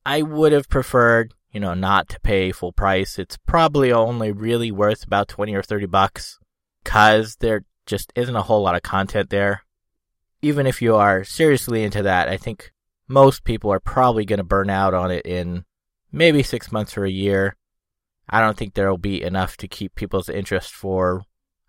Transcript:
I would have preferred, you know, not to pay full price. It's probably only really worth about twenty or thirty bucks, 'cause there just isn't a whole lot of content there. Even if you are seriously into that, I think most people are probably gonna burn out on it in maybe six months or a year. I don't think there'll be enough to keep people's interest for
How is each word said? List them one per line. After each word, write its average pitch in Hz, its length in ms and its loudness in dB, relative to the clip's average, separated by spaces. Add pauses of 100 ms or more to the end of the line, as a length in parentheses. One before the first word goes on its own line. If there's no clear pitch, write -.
I 147 180 -2
would 151 300 2
have 143 160 2
preferred, 117 640 2 (180)
you 104 100 -10
know, 92 140 -4
not 95 360 0
to - 100 -12
pay 95 320 0
full 90 200 -8
price. 98 460 0
It's - 280 -10
probably 147 460 2
only 113 400 0
really 113 400 -2
worth 104 320 0
about 98 240 -2
twenty 104 260 -6
or 98 80 -2
thirty 104 240 -4
bucks, 95 520 -2 (460)
'cause 110 520 4
there 110 280 -2 (220)
just - 280 -6
isn't 123 220 -4
a 101 60 -2
whole 107 200 2
lot 90 120 2
of 87 80 -2
content 98 480 -2
there. 101 320 -2 (800)
Even 143 260 0
if 127 160 -2
you 113 140 4
are 98 280 4
seriously 127 600 0
into 104 180 -4
that, 90 260 2
I 98 80 -4
think - 340 -12 (380)
most 135 360 6
people 110 280 -2
are 95 80 0
probably 120 440 0
gonna 98 200 -2
burn 98 260 0
out 95 240 0
on 90 160 -2
it 87 160 -6
in 87 380 -6 (460)
maybe 151 320 4
six - 280 -6
months 107 260 -6
or 101 80 -2
a 95 60 -2
year. 98 460 0 (720)
I 107 120 2
don't 107 160 0
think 101 180 -10
there'll 98 240 0
be 98 240 -6
enough 92 360 -4
to 92 100 -14
keep - 260 -12
people's 95 340 -6
interest 95 440 -6
for 92 520 -2 (440)